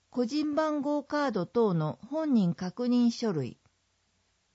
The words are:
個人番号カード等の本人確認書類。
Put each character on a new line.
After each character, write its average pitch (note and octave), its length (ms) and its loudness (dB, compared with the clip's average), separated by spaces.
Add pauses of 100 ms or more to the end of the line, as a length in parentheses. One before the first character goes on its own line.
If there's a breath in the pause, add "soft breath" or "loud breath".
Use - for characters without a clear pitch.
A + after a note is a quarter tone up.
(100)
個 B3 140 0
人 D4+ 300 -2
番 D4+ 280 0
号 D4 200 0
カ D4 240 -2
ー C4 60 0
ド F3+ 140 -2
等 A3 280 2
の D#3 240 -2 (100)
本 D#4 240 -2
人 F#3 220 4
確 G3+ 300 -8
認 A#3+ 260 4
書 A3+ 220 -2
類。 C3+ 260 -4 (960)